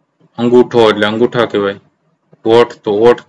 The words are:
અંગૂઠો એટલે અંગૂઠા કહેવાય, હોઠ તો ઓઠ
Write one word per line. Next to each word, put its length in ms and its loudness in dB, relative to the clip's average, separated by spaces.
અંગૂઠો 520 2
એટલે 160 -2
અંગૂઠા 400 -2
કહેવાય, 340 -6
હોઠ 260 2
તો 200 -8
ઓઠ 360 2